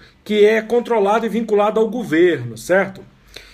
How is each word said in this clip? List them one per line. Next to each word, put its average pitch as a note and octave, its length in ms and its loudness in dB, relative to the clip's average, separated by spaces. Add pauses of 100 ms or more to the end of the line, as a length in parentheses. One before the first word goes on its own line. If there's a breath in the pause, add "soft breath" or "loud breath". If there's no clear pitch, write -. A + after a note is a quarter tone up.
(240 loud breath)
que G#3 220 2
é A3 160 2
controlado A3 640 0
e A3 40 -2
vinculado G#3 520 0
ao A3+ 80 0
governo, D#3+ 680 0
certo? F#3+ 440 -2 (520 loud breath)